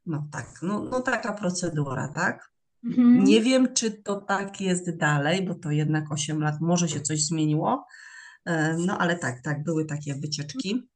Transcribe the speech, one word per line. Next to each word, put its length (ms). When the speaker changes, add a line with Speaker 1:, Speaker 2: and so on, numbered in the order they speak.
Speaker 1:
no 260
tak, 140
no, 220
no 180
taka 320
procedura, 800
tak? 360
Speaker 2:
Mhm. 400
Speaker 1:
Nie 180
wiem, 320
czy 180
to 300
tak 400
jest 360
dalej, 480
bo 100
to 160
jednak 400
osiem 300
lat, 200
może 280
się 120
coś 240
zmieniło. 600
E, 320
no 200
ale 180
tak, 260
tak, 220
były 220
takie 300
wycieczki. 800